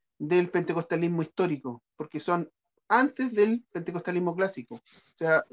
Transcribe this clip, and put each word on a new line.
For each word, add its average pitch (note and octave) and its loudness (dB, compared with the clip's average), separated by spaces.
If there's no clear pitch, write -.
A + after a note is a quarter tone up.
del F3 2
pentecostalismo E3+ 0
histórico, C#3+ -4
porque D3+ -10
son F3 -2
antes B3+ 2
del A3 2
pentecostalismo F3 -4
clásico. F3 -4
O - -20
sea, D#3+ 4